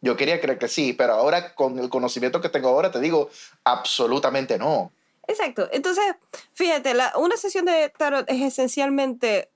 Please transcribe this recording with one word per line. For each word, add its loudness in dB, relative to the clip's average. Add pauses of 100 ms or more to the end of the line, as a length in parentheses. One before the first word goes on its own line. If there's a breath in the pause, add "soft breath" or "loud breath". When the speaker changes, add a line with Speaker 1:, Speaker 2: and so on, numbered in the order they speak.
Speaker 1:
yo 0
quería 0
creer 0
que -4
sí, -2
pero 2
ahora, 2
con 0
el -4
conocimiento -2
que -2
tengo 0
ahora, 2
te -4
digo, 2 (340 loud breath)
absolutamente 0
no. -2 (360)
Speaker 2:
Exacto. -2
Entonces, 0 (500 loud breath)
fíjate, 0
la, 2
una 2
sesión -2
de 2
tarot 0
es 0
esencialmente 0